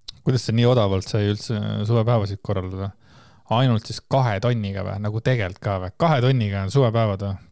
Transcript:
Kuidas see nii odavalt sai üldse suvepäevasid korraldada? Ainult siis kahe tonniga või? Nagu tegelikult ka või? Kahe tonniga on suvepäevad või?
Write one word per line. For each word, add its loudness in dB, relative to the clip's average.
Kuidas -2
see 0
nii 4
odavalt 2
sai 0
üldse -4
suvepäevasid 0
korraldada? -4
Ainult 2
siis -10
kahe 0
tonniga -2
või? -6
Nagu -4
tegelikult -2
ka -2
või? -8
Kahe 2
tonniga 2
on -4
suvepäevad 2
või? -4